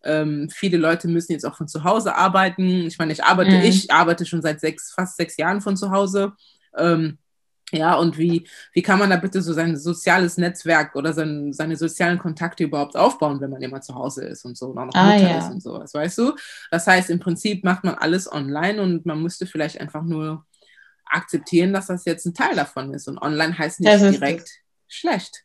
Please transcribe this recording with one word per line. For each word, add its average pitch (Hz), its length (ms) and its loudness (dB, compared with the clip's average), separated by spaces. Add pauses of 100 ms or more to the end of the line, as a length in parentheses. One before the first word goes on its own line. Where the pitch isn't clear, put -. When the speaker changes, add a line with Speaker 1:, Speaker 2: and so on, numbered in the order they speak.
Speaker 1:
Ähm, 151 480 -2
viele 180 260 0
Leute 165 300 2
müssen 170 260 0
jetzt 143 120 -6
auch 127 120 -6
von 151 100 -8
zu 156 160 -8
Hause 196 320 2
arbeiten. 185 720 2
Ich 165 100 -10
meine, 156 160 -2
ich - 100 -6
arbeite, 185 340 6
Speaker 2:
Mhm. 185 60 6
Speaker 1:
ich 190 280 4
arbeite 170 340 4
schon 165 160 -4
seit 151 180 -2
sechs, 156 320 -6
fast 185 260 -6
sechs 170 200 -4
Jahren 185 240 0
von 196 160 -2
zu 190 140 -4
Hause. 196 420 0 (420)
Ähm, 160 440 0 (540)
ja, 165 220 2
und 156 220 2
wie, 165 280 0 (280)
wie 175 80 2
kann 196 180 4
man 196 100 2
da 185 60 4
bitte 185 260 -4
so 165 120 -4
sein 165 240 -2
soziales 175 600 0
Netzwerk 165 560 0
oder 147 200 -2
sein, 147 400 -4
seine 160 240 -4
sozialen 175 420 -2
Kontakte 170 460 -6
überhaupt 147 320 -4
aufbauen, 156 420 2
wenn 135 100 -8
man 135 120 -10
immer 131 180 -10
zu 131 160 -16
Hause 131 300 -10
ist - 180 -16
und 123 140 -16
so 127 100 -10
und 127 100 -10
auch 127 100 -8
noch - 60 -14
Speaker 2:
Ah, 180 200 6
Speaker 1:
Mutter 196 160 8
Speaker 2:
ja. 165 100 0
Speaker 1:
ist 170 120 -4
und 185 120 -10
sowas, - 300 -12
weißt 156 240 -4
du? 254 160 0 (360)
Das 175 160 -2
heißt, 185 240 4
im 175 120 -2
Prinzip 190 420 -4
macht 185 220 0
man - 100 0
alles 180 340 -2
online 151 520 -4
und 175 240 -2
man 156 180 -4
müsste 180 240 -6
vielleicht 156 320 -6
einfach 151 240 -10
nur 156 420 -6 (600)
akzeptieren, 170 680 0
dass 190 140 -4
das 180 160 -6
jetzt 170 220 -6
ein 170 80 -4
Teil 294 220 -2
davon 139 380 -6
ist. 143 140 -12
Und 139 120 -10
online 160 380 -2
heißt 160 220 -4
nicht 208 120 6
Speaker 2:
Das 202 100 8
ist 196 180 6
Speaker 1:
direkt 160 300 -2
Speaker 2:
es. - 80 -20 (320)
Speaker 1:
schlecht. - 560 -6